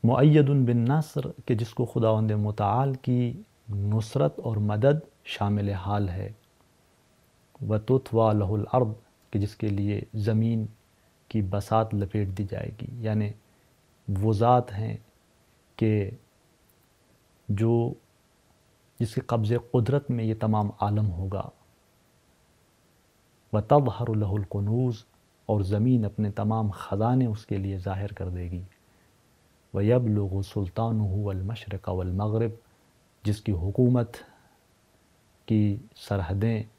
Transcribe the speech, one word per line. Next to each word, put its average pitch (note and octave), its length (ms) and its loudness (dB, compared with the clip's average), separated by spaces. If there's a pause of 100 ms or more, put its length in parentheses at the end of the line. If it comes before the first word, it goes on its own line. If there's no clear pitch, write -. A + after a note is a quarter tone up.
مؤید C#3 460 6
بالنصر، C3 720 2 (240)
کہ B2 100 0
جس A2 180 -6
کو B2 120 -2
خداوند A2 460 2
متعال G#2+ 640 0
کی B2 480 -2 (280)
نصرت G#2+ 720 0
اور A2 180 -4
مدد G#2+ 680 0
شامل G#2 440 -2
حال G2 400 -2
ہے۔ G2 220 -8 (1400)
وتطوی A2 640 2
لہ G#2 100 2
الارض، G#2+ 440 0 (440)
کہ G#2 80 0
جس G#2 160 -2
کے G#2+ 120 -4
لیے G2+ 340 -2 (120)
زمین A2 520 0 (600)
کی A2 140 -2
بساط G2+ 520 0
لپیٹ G2+ 340 -2
دی F#2+ 220 -6
جائے - 220 -8 (100)
گی، - 100 -10
یعنی G#2+ 400 -2 (920)
وہ A2 120 4
ذات A#2+ 400 4
ہیں A2 240 -6 (760)
کہ G#2+ 360 2 (1400)
جو، A#2 440 2 (1040)
جس A2+ 160 -2
کے C3 60 -2
قبض A2+ 320 0 (180)
قدرت C3 400 2
میں A#2 120 -2
یہ A2 160 0
تمام G#2+ 300 2 (100)
عالم G#2 320 0
ہوگا۔ F#2 380 -6 (2000)
وتظہر A2+ 640 2
لہ G#2 100 0
الکنوز، G#2 800 -2 (400)
اور G#2 160 0
زمین G#2+ 440 2
اپنے G2+ 260 -2
تمام G#2+ 420 0
خزانے B2 520 0
اس G#2+ 200 -6
کے G#2+ 120 -4
لیے G2 200 -4
ظاہر G2 300 -6
کر F#2 220 -8
دے F2+ 140 -6
گی۔ F2+ 180 -8 (1120)
ویبلغ G#2 680 2
سلطانہ G#2+ 600 -4
المشرق G2 840 -6
والمغرب، G2+ 640 -2 (720)
جس G#2 180 -2
کی G#2+ 100 -2
حکومت A2+ 640 2 (1300)
کی G#2 320 2 (180)
سرحدیں G2+ 680 -2 (160)